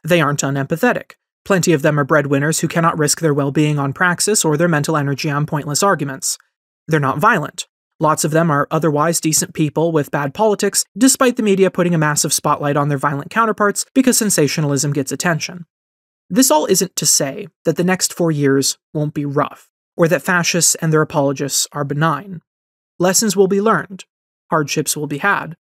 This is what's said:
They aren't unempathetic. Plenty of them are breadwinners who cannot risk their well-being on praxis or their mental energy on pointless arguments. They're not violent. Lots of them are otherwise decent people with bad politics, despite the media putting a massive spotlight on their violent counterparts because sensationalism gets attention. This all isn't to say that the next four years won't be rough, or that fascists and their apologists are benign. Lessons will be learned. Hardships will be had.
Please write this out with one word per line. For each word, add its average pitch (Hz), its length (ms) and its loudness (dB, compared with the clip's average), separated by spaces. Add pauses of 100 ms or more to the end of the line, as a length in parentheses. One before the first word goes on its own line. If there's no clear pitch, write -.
They 170 160 2
aren't 143 220 2
unempathetic. 143 720 -2 (320)
Plenty 175 280 2
of 143 100 0
them 151 160 2
are 143 40 2
breadwinners 143 560 0
who 170 80 -2
cannot 165 300 0
risk 147 240 0
their 151 140 2
well-being 147 420 0
on 139 160 -2
praxis 185 500 0
or 151 140 2
their 170 100 2
mental 156 300 0
energy 139 320 -2
on 147 160 -2
pointless 147 380 -4
arguments. 147 560 -2 (480)
They're 156 120 2
not 135 200 -2
violent. 208 480 0 (320)
Lots 156 260 0
of 151 60 -2
them 165 180 2
are 143 220 0
otherwise 160 500 0
decent 160 320 -2
people 160 380 0
with 151 200 0
bad 143 220 -4
politics, 208 520 0 (120)
despite 254 400 2
the 226 60 -2
media 190 260 4
putting 175 240 0
a 165 60 2
massive 151 340 0
spotlight 147 420 -2
on 147 140 0
their 143 80 0
violent 139 320 -2
counterparts 214 640 0
because 262 240 4
sensationalism 147 760 0
gets 139 200 -4
attention. 170 560 -4 (640)
This 247 180 2
all 302 160 4
isn't 190 300 0
to 160 100 -6
say 143 420 -2 (160)
that 160 140 0
the 175 60 0
next 180 280 0
four 165 200 0
years 139 480 2 (120)
won't 151 220 -4
be 151 100 -6
rough, 143 460 -4 (260)
or 170 120 2
that 165 160 0
fascists 175 520 0
and 160 160 -2
their 156 120 4
apologists 143 680 -2
are 147 140 -6
benign. 156 560 -4 (560)
Lessons 185 380 0
will 190 120 6
be 196 120 2
learned. 202 460 -2 (440)
Hardships 151 460 -2
will 147 120 -8
be 143 100 -6
had. 160 460 -2